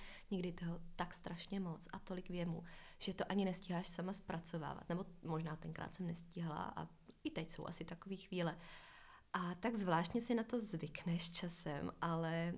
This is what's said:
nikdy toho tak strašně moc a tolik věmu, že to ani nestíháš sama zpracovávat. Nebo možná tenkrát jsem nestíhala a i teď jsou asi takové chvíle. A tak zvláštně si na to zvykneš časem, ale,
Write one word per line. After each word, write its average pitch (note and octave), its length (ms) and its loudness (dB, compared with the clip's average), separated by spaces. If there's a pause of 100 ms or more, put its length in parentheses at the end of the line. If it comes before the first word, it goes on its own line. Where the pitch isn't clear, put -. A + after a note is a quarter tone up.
(320)
nikdy F3+ 200 2
toho E3+ 280 -2 (160)
tak E3+ 180 0
strašně E3+ 460 -4
moc E3+ 340 -2
a F#3 60 -4
tolik F3+ 300 -4
věmu, E3+ 340 0 (360)
že F#3 140 0
to - 180 2
ani G3 140 6
nestíháš F3+ 420 0
sama F#3 260 -2
zpracovávat. E3 760 -4
Nebo F3 160 2 (180)
možná D#3+ 320 0
tenkrát D#3+ 400 -6
jsem F3+ 120 -2
nestíhala E3+ 680 -2
a D#3+ 120 -4 (360)
i D#4 80 0
teď D#3+ 200 -2
jsou - 160 -4
asi E3+ 180 -4
takové F3+ 300 -6
chvíle. F3 420 2 (760)
A F3 220 2
tak A#3 200 2
zvláštně F3+ 460 6
si A#3+ 140 4
na A#3 80 6
to A#3+ 160 2
zvykneš E3+ 720 0
časem, E3 600 0 (100)
ale, E3 560 4